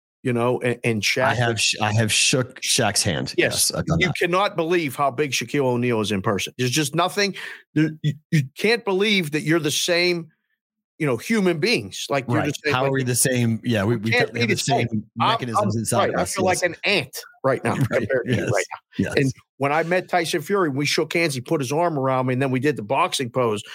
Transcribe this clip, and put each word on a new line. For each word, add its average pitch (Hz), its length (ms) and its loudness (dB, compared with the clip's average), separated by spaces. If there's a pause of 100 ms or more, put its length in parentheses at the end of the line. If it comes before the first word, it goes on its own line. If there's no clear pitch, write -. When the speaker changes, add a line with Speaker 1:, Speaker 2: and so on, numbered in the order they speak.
(220)
Speaker 1:
you 123 120 -2
know, 120 280 0
and, 120 220 -2
and 113 180 0
Shaq 127 220 0
Speaker 2:
I 135 100 2
have 113 280 0
sh-, - 200 0
I 107 120 0
have 110 180 2
shook - 500 0
Shaq's - 400 0
hand. 71 360 -2
Speaker 1:
Yes. 143 340 0
Speaker 2:
Yes, - 0 -
I've - 140 -4
done 165 160 0
Speaker 1:
You 180 60 2
Speaker 2:
that. - 100 -2
Speaker 1:
cannot 190 400 0
believe 165 400 0
how 143 140 2
big 147 200 -2
Shaquille 135 320 -2
O'Neal 120 380 2
is 101 100 -2
in 98 100 -2
person. 98 360 -2
There's 123 140 0
just 143 220 0
nothing. 185 420 0 (380)
There, 156 180 2 (120)
you, 151 100 2 (160)
you 151 140 2 (140)
can't 226 260 0
believe 190 480 0
that 151 120 -2
you're 165 180 2
the 147 100 0
same, 175 560 0 (720)
you 156 100 -2
know, 123 80 2
human 185 460 0
beings. 165 480 -2
Like, 139 180 0
you're 120 120 2
Speaker 2:
Right. 104 80 -2
Speaker 1:
the 147 60 -2 (120)
same, 147 80 0
Speaker 2:
How 127 100 2
Speaker 1:
like, 139 60 2
Speaker 2:
are 135 40 0
we 135 100 0
the 123 120 0
same? 120 480 2
Yeah, 110 220 2
we, 117 100 4
Speaker 1:
we 107 60 -4
Speaker 2:
we 110 100 0
Speaker 1:
can't 240 220 2
Speaker 2:
definitely - 80 -6
have 233 80 0
Speaker 1:
be 190 60 4
Speaker 2:
the - 20 -4
Speaker 1:
the - 60 -4
same. - 260 0
Speaker 2:
same 107 140 -4 (180)
Speaker 1:
I'm, 175 80 2
Speaker 2:
mechanisms 117 460 0
Speaker 1:
I'm, 117 40 -2
Speaker 2:
inside 113 300 0
Speaker 1:
right, - 100 -2
I - 40 2
Speaker 2:
us, - 120 -6
Speaker 1:
feel 190 100 0
Speaker 2:
yes. 185 160 2
Speaker 1:
like 180 80 0
an 156 140 -10
ant 175 340 -2 (280)
right 131 180 0
now 107 120 0
Speaker 2:
<laughs> - 0 -
Right. 131 140 0
Speaker 1:
compared 120 380 0
to 123 80 2
you - 60 0
Speaker 2:
Yes. - 100 -2
Speaker 1:
right 95 220 0
now. - 60 -12 (180)
Speaker 2:
Yes. - 180 0
Speaker 1:
And 135 180 2 (220)
when 139 160 0
I 160 120 0
met 180 260 -2
Tyson 170 320 0
Fury, 196 260 0
we 139 180 -2
shook - 280 0
hands, 165 200 2
he 127 60 -4
put 147 220 -2
his 123 100 -4
arm 160 260 0
around 131 280 2
me, 127 80 2
and 123 80 0
then 135 100 0
we 131 80 2
did 135 160 2
the 110 80 -8
boxing 135 460 0
pose, 117 340 0 (120)